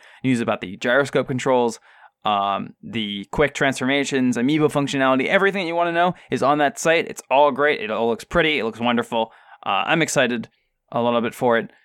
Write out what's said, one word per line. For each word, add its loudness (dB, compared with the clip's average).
news 2
about -2
the -10
gyroscope 0
controls, 0
um, -2
the -8
quick 0
transformations, 0
amiibo 2
functionality. 0
Everything 0
you -4
wanna 0
know 2
is -2
on 2
that 0
site. 2
It's -12
all 4
great. 0
It -4
all 0
looks -2
pretty. 0
It -2
looks -4
wonderful. -2
Uh, -2
I'm 2
excited -2
a -2
little 2
bit -4
for 2
it. -6